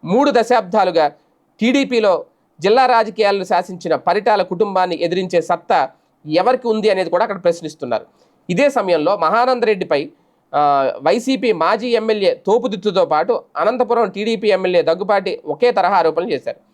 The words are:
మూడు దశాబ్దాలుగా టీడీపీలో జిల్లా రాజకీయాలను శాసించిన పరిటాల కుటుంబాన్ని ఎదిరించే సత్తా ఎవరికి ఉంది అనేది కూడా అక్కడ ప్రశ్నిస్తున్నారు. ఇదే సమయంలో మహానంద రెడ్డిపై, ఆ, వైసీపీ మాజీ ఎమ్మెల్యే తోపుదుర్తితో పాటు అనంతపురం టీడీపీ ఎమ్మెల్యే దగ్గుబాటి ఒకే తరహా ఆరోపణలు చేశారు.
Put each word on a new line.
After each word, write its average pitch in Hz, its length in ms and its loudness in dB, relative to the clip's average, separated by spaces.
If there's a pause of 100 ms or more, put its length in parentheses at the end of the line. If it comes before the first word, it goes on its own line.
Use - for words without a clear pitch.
మూడు 247 260 2
దశాబ్దాలుగా 196 760 2 (540)
టీడీపీలో 226 640 2 (340)
జిల్లా 226 260 4
రాజకీయాలను 214 580 0
శాసించిన 180 520 -2
పరిటాల 202 460 0
కుటుంబాన్ని 185 600 -2
ఎదిరించే 180 400 -2
సత్తా 165 480 -2 (380)
ఎవరికి 220 400 0
ఉంది 214 220 0
అనేది 190 200 0
కూడా 175 140 0
అక్కడ 196 200 -6
ప్రశ్నిస్తున్నారు. 151 600 -4 (440)
ఇదే 240 200 2
సమయంలో 185 480 0
మహానంద 226 460 0
రెడ్డిపై, 175 460 -2 (460)
ఆ, 143 420 2
వైసీపీ 226 540 0
మాజీ 196 360 0
ఎమ్మెల్యే 214 600 0
తోపుదుర్తితో 196 580 0
పాటు 214 380 -2 (140)
అనంతపురం 233 520 0
టీడీపీ 214 380 -4
ఎమ్మెల్యే 185 340 2
దగ్గుబాటి 190 640 -2
ఒకే 151 260 0
తరహా 190 240 0
ఆరోపణలు 165 360 0
చేశారు. 123 260 -6 (160)